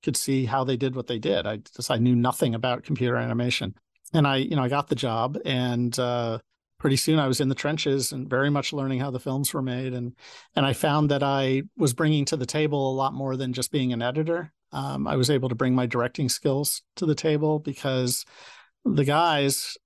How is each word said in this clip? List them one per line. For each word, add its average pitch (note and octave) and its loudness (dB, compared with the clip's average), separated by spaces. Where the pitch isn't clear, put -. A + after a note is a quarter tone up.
could C3+ -2
see C3+ 0
how C3 0
they B2+ 0
did B2+ -2
what B2 -6
they A#2+ -4
did. G#2 0
I G#2+ -4
just, - -10
I B2+ 2
knew B2 4
nothing A#2+ 2
about B2 -4
computer B2 -2
animation. A#2+ -2
And D#3+ 6
I, C3+ 2
you C3+ 0
know, C#3 2
I B2+ 0
got C#3+ 0
the D3 0
job, A#2+ -2
and, B2 -2
uh, A#2+ -2
pretty C3+ 2
soon D#3 2
I C#3 2
was B2+ 2
in C3+ 2
the C3+ 0
trenches C#3+ -2
and B2+ -8
very C3+ 2
much C#3+ 0
learning C3+ -2
how C#3 -4
the B2+ -6
films C#3 -2
were D3 -4
made. C3 -4
And, A#2+ -8
and D3 4
I C3+ 2
found D3+ 4
that C#3 2
I C3+ 2
was D3 4
bringing D3+ 2
to D#3+ -2
the B2+ -2
table D3 0
a C3 -2
lot C3+ 0
more C3 -4
than B2+ -4
just B2+ -4
being B2+ 0
an A#2 -2
editor. D#3 -2
Um, C#3 -4
I C#3+ 0
was B2+ 2
able C3 2
to A#2+ -2
bring B2+ 2
my B2+ 2
directing B2 -2
skills C#3+ -2
to - -4
the D3+ 2
table, D3+ 0
because C3 -2
the D3+ 2
guys, C#3+ 2